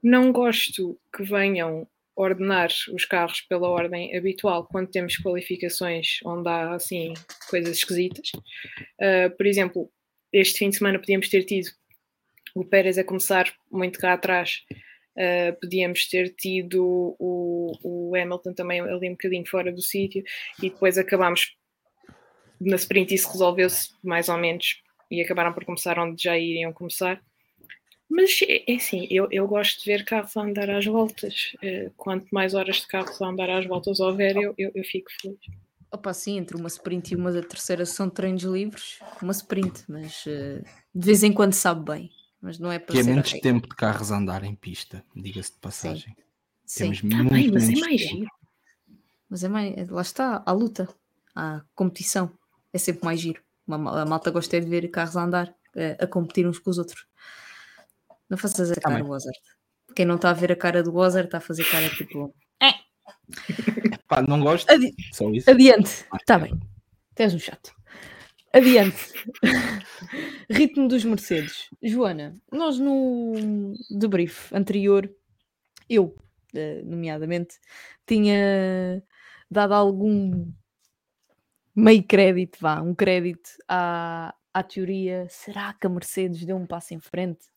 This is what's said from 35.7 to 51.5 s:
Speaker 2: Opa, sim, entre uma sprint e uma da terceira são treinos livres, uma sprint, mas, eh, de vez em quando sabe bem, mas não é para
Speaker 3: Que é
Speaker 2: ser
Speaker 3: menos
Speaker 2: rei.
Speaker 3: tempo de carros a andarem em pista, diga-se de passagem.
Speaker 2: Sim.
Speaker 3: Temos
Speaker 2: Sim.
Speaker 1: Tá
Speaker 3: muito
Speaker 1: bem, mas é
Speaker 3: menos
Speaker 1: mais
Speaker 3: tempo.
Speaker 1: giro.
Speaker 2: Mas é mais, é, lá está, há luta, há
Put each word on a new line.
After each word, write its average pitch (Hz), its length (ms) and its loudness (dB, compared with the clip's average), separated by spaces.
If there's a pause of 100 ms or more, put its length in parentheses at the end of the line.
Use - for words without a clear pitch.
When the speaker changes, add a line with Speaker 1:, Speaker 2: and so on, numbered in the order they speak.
Speaker 2:
Opa, 208 220 -10
sim, 202 260 -6
entre 175 180 -10
uma 170 120 -8
sprint 180 440 -8
e 175 40 -4
uma 180 160 -2
da 175 100 -2
terceira 175 440 -6
são 185 240 -4
treinos 185 320 -4
livres, 196 560 -6 (240)
uma 180 100 -4
sprint, 196 560 -4
mas, 156 380 -14
eh, 143 360 -8 (320)
de 180 120 -2
vez 208 160 8
em 208 100 6
quando 196 220 4
sabe 160 360 0
bem, 165 200 -10 (280)
mas 170 200 -14
não 170 120 -6
é 175 80 -6
para - 160 -12
Speaker 3:
Que 127 60 6
é - 20 4
Speaker 2:
ser 120 80 4
Speaker 3:
menos 135 220 2
Speaker 2:
rei. - 80 -8
Speaker 3:
tempo 120 260 2
de - 100 -20
carros 104 360 -2
a 101 60 0
andarem 98 340 -4
em 101 40 -10
pista, - 460 -16 (140)
diga-se 98 360 -12
de - 60 -20
passagem. 156 560 -12 (520)
Speaker 2:
Sim. - 260 -6
Speaker 3:
Temos - 60 -4
Speaker 2:
Sim. 208 100 -2
Speaker 1:
Tá 220 80 2
Speaker 3:
muito 247 160 4
Speaker 1:
bem, 269 180 6
mas 202 120 4
é 226 60 4
Speaker 3:
menos 254 120 4
Speaker 1:
mais 320 220 0
Speaker 3:
tempo. - 160 -6
Speaker 1:
giro. 214 120 -6 (1000)
Speaker 2:
Mas 180 140 -8
é 185 40 -2
mais, 202 300 -2
é, 180 100 -8
lá 180 140 -6
está, 233 420 -4
há 180 80 0
luta, 214 340 -2 (480)
há 156 280 -8 (120)